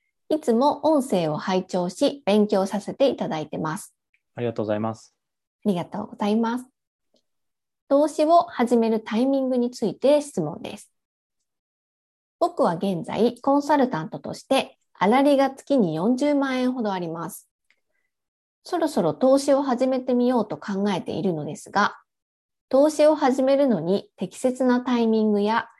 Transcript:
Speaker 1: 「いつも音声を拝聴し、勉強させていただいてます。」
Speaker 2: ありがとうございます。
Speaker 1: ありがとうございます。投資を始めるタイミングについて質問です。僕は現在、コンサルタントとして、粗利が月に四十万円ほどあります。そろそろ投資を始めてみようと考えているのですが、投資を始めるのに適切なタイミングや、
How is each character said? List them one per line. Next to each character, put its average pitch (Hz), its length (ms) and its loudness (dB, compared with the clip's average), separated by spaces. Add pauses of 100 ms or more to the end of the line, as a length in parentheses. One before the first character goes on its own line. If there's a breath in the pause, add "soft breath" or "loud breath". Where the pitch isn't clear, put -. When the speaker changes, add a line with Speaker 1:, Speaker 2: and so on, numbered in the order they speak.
(300)
Speaker 1:
「い 302 100 0
つ 247 120 0
も 254 320 2
音 294 180 2
声 190 240 0
を 151 120 -2
拝 185 280 -2
聴 180 220 -4
し、 285 380 -2
勉 208 220 4
強 196 180 0
さ 202 160 -6
せ 190 100 -10
て 269 160 2
い - 80 -2
た 185 140 -6
だ 156 80 -4
い 156 100 -8
て - 80 -10
ま 156 220 -6
す。」 - 160 -18 (420)
Speaker 2:
あ 123 40 -8
り 120 60 -2
が 117 60 -2
と 117 100 -4
う 104 40 -6
ご - 20 -4
ざ 107 80 0
い - 20 -2
ま 110 160 -4
す。 - 220 -20 (480)
Speaker 1:
あ 208 60 -2
り 185 40 0
が 165 120 -6
と 202 160 -10
う 208 40 -12
ご - 100 -20
ざ 208 120 -2
い 214 80 2
ま 233 220 -2
す。 247 80 -16 (1200)
投 285 200 2
資 302 180 -2
を 339 160 6
始 247 340 0
め 226 140 2
る 220 100 0
タ 220 160 -6
イ 240 80 2
ミ 269 160 2
ン 262 80 -2
グ 254 80 -2
に 240 140 0
つ 247 160 -6
い 175 80 -4
て 294 260 4
質 294 220 -6
問 151 180 -6
で - 160 -14
す。 - 160 -20 (1500)
僕 - 240 0
は 185 120 2
現 180 320 -4
在、 226 340 0
コ 277 160 2
ン 285 60 2
サ 294 160 2
ル 254 100 2
タ 160 140 -6
ン - 80 -10
ト - 80 -10
と - 160 -10
し - 120 -18
て、 - 320 -2 (140)
粗 226 300 2
利 285 160 4
が 269 120 2
月 277 280 -2
に 170 160 2
四 220 240 0
十 294 160 0
万 269 240 -2
円 254 140 0
ほ 254 100 -6
ど 208 100 -2
あ 185 60 -4
り 175 100 -6
ま 165 220 -8
す。 - 180 -18 (1160)
そ - 120 -6
ろ 330 120 0
そ 262 120 -4
ろ 160 140 0
投 262 240 4
資 277 160 2
を 277 80 2
始 262 240 -2
め 262 120 0
て 254 140 -4
み 247 160 2
よ 247 140 2
う 208 40 -8
と 147 120 -10
考 196 320 -4
え 175 100 -2
て - 120 -8
い 156 100 -4
る 185 100 0
の 151 140 -6
で 151 100 -10
す - 140 -18
が、 - 280 0 (680)
投 285 220 4
資 302 160 4
を 311 80 6
始 262 280 0
め 269 140 4
る 277 100 4
の 208 140 2
に 175 360 -2
適 - 220 -10
切 254 260 -2
な 247 180 2
タ 247 160 0
イ 233 80 2
ミ 220 180 2
ン 214 80 2
グ 208 80 2
や、 214 400 -2